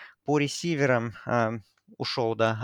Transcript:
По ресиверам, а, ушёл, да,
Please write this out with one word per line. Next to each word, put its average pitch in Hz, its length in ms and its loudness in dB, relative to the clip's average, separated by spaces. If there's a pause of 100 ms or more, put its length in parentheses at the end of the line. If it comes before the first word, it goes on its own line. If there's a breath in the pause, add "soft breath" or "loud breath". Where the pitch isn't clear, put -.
(260 soft breath)
По 147 120 2
ресиверам, 139 760 0 (120)
а, 113 260 0 (460)
ушёл, 113 380 -2
да, 113 280 2